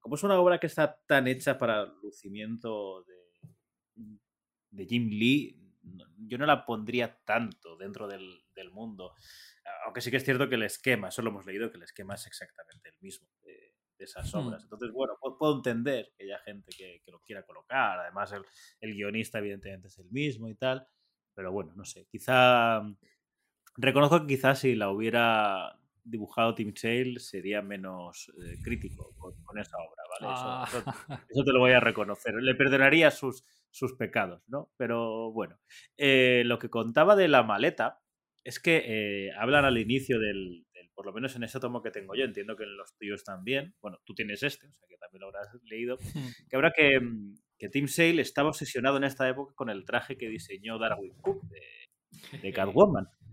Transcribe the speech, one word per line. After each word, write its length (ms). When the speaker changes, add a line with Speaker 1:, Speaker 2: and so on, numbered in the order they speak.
Speaker 1:
como 160
es 60
una 160
obra 200
que 80
está 400
tan 220
hecha 280
para 280
el 60
lucimiento 1000
de, 100
de 160
Jim 220
Lee, 540
no, 220
yo 180
no 100
la 200
pondría 580
tanto 520
dentro 320
del, 340
del 160
mundo. 440
Aunque 160
sí 80
que 80
es 60
cierto 240
que 80
el 80
esquema, 440
eso 140
lo 80
hemos 160
leído, 240
que 80
el 60
esquema 300
es 120
exactamente 640
el 100
mismo 280
de, 300
de 60
esas 300
Speaker 2:
Hmm. 140
Speaker 1:
obras. 160
Entonces, 260
bueno, 300
pu-, 180
puedo 180
entender 600
que 60
haya 160
gente 360
que, 280
que 80
lo 80
quiera 240
colocar. 560
Además, 320
el, 100
el 140
guionista, 440
evidentemente, 500
es 120
el 100
mismo 380
y 80
tal. 300
Pero 180
bueno, 240
no 80
sé, 260
quizá 720
reconozco 460
que 120
quizás 260
si 140
la 160
hubiera 880
dibujado 520
Tim 200
Sale 440
sería 440
menos, 680
eh, 200
crítico 560
con, 240
con 160
esa 200
obra, 240
¿vale? 140
Eso, 120
Speaker 2:
Ah. 220
Speaker 1:
eso, 640
eso 140
te 80
lo 80
voy 120
a 80
reconocer. 540
Le 200
perdonaría 560
sus, 320
sus 240
pecados, 520
¿no? 300
Pero 560
bueno, 260
eh, 500
lo 120
que 120
contaba 460
de 120
la 140
maleta 580
es 160
que, 260
eh, 500
hablan 280
al 120
inicio 440
del, 520
del, 220
por 100
lo 80
menos 220
en 80
ese 180
tomo 220
que 80
tengo 240
yo, 100
entiendo 320
que 60
en 140
los 200
tuyos 280
también, 580
bueno, 220
tú 100
tienes 300
este, 240
o 40
sea 160
que 80
también 260
lo 40
habrás 220
leído, 340
Speaker 2:
Hmm. 140
Speaker 1:
que 80
habrá 140
que, 300
mm, 340
que 100
Tim 200
Sale 340
estaba 280
obsesionado 480
en 60
esta 240
época 280
con 120
el 160
traje 320
que 120
diseñó 500
Darwin 420
Cook 280
de, 880
de 140
Speaker 2:
<laughs> 280
Speaker 1:
Catwoman. 280